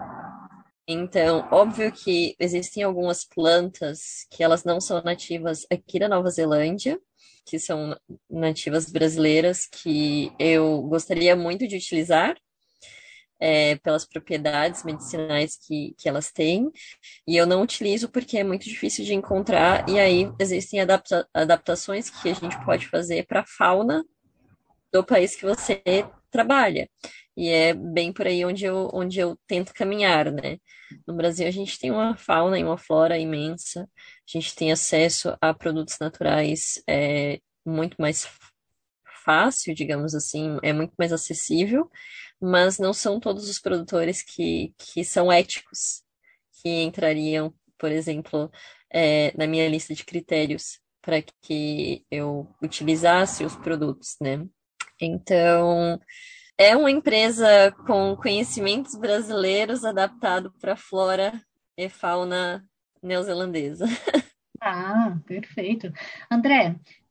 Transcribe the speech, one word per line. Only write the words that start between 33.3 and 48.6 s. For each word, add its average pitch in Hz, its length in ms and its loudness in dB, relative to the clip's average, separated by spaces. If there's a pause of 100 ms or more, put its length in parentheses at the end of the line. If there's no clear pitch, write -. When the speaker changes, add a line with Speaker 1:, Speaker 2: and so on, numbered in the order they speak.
Speaker 1:
a - 460 -20
gente 160 240 -8
tem 156 160 0
acesso 165 720 0
a 160 140 2
produtos 160 440 -4
naturais, 151 880 -2
é, 143 540 0 (240)
muito 160 340 -4
mais 156 300 -2 (960)
fácil, 170 500 2
digamos 151 400 -4
assim, 151 480 -6
é 151 120 0
muito 156 240 -4
mais 170 120 0
acessível, 180 800 -2 (520)
mas 180 360 2
não 196 160 0
são 208 260 -2
todos 208 300 -6
os 196 80 -8
produtores 175 640 -2
que, 165 560 -4
que - 260 -8
são 180 260 2
éticos, - 720 0 (600)
que 170 80 -4
entrariam, 156 840 0 (260)
por 156 140 -2
exemplo, 156 580 -4 (400)